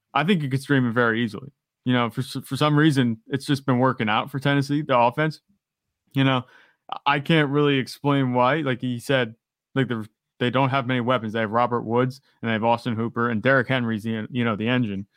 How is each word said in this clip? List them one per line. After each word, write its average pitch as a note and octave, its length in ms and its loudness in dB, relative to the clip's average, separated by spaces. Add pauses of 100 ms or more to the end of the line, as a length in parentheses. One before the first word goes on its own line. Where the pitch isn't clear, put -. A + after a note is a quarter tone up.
(120)
I C#3+ 120 0
think F3 180 2
you C#3 80 -4
could C3+ 100 -2
stream C3+ 240 2
him A#2 80 0
very A#2 300 2
easily. G#2 300 -8 (320)
You B2+ 80 0
know, A#2+ 180 2
for C3 120 -6
s-, - 220 -12
for C3+ 120 -8
some D3+ 200 2
reason, C3+ 420 4 (100)
it's C#3 180 -6
just C#3 180 -2
been B2+ 140 2
working B2 300 0
out A#2 200 0
for C#3 120 -8
Tennessee, C#3+ 420 0
the C#3 160 2
offense. D3 420 0 (760)
You C3+ 100 2
know, C3 200 2 (600)
I C#3+ 140 2
can't D3+ 300 2
really C#3+ 280 2
explain C#3 560 -2
why. B2 220 4
Like C3+ 240 -4
he B2 180 -4
said, A#2+ 380 -2 (400)
like, C3 100 2
the, A2 180 -4 (360)
they B2 100 0
don't B2+ 200 2
have C3+ 180 0
many B2+ 120 0
weapons. A2+ 320 0
They A2+ 80 -2
have G#2+ 120 -2
Robert A#2+ 300 0
Woods, B2 380 -2 (220)
and A#2 60 -4
they A2+ 60 0
have G#2+ 100 0
Austin A#2 320 0
Hooper, A#2 340 -2
and A2+ 100 -4
Derrick B2+ 280 2
Henry's A#2 340 -2
the, A2 300 -6
you A#2+ 120 -2
know, A2+ 120 0
the G#2+ 100 -4
engine. A2 400 -2 (100)